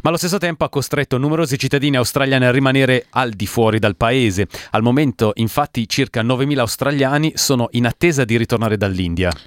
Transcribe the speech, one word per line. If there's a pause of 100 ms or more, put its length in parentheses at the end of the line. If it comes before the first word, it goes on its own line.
Ma
allo
stesso
tempo
ha
costretto
numerosi
cittadini
australiani
a
rimanere
al
di
fuori
dal
paese. (240)
Al
momento,
infatti,
circa
novemila
australiani
sono
in
attesa
di
ritornare
dall'India. (160)